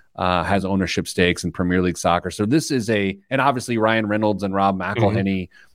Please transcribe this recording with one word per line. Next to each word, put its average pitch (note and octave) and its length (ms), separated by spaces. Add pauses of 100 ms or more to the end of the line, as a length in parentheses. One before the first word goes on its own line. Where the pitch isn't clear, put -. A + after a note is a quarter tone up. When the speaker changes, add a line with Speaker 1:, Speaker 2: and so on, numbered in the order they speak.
(160)
Speaker 1:
uh, F2+ 280
has G2 200
ownership F#2+ 440
stakes F2+ 360
in E2 80
Premier F2+ 280
League F2+ 180
soccer. F2 320
So G#2 140
this D3+ 260
is A#2 200
a, G2 280 (120)
and C3+ 100
obviously B2+ 380
Ryan A2 280
Reynolds G#2+ 360
and G2 120
Rob G2 240
Speaker 2:
Mm-hmm. G2 240
Speaker 1:
McElhenney, G2 460 (260)